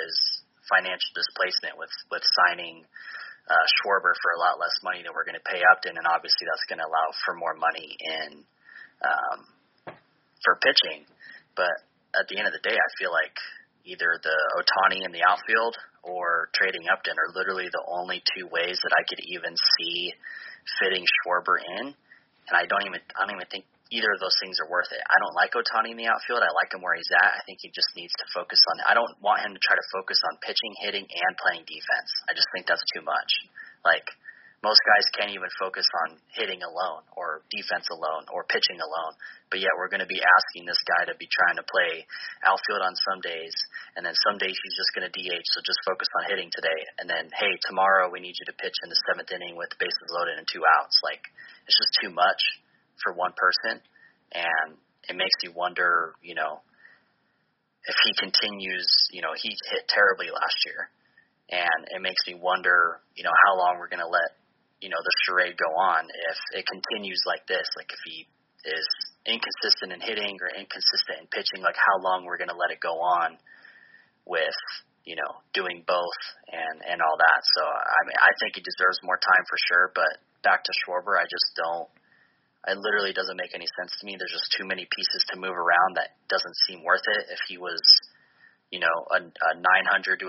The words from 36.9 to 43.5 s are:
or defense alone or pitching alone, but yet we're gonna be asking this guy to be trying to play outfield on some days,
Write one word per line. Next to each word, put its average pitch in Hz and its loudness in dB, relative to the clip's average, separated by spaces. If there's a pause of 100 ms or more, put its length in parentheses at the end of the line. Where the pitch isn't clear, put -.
or 80 -6
defense - -6
alone 80 -4
or 175 -4
pitching - 0
alone, 160 -4 (400)
but 95 -2
yet 95 2
we're 92 -4
gonna 95 -4
be 92 -4
asking 90 4
this 87 -2
guy 87 2
to 85 -6
be 85 -14
trying 87 2
to - -16
play 82 0 (380)
outfield 95 2
on 90 0
some 95 -2
days, 82 -6 (420)